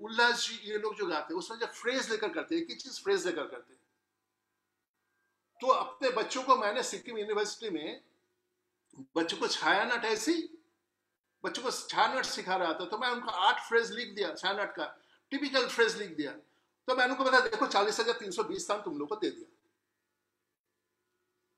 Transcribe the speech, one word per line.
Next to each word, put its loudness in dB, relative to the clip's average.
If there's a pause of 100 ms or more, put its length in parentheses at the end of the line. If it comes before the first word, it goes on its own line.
उल्लास 2
जी, -8
ये -2
लोग -4
जो -4
गाते -2
हैं, -2
उसमें -8
जब -4
फ्रेज -2
लेकर -2
करते -4
हैं, 0
एक -8
ही -12
चीज -12
phrase 2
लेकर -2
करते -16
हैं। -20 (1800)
तो -2
अपने 2
बच्चों -2
को 8
मैंने 0
सिक्किम -6
university -2
में -8 (1120)
बच्चों 0
को 0
छाया 4
नट 0
ऐसे 2
ही, 0 (960)
बच्चों -4
को -2
छाया 0
नट 0
सिखा -2
रहा 2
था, -4
तो -6
मैं 0
उनका -2
आठ 4
phrase 4
लिख -8
दिया, -2
छाया -2
नट -2
का -8 (320)
typical 0
phrase 4
लिख -6
दिया। -4 (540)
तो 2
मैंने 4
उनको 0
बताया, 8
"देखो, 2
चालीस 2
हजार 2
तीन -6
सौ -2
बीस -6
तान 0
तुम -6
लोग -4
को -2
दे -2
दिया।" -16 (2000)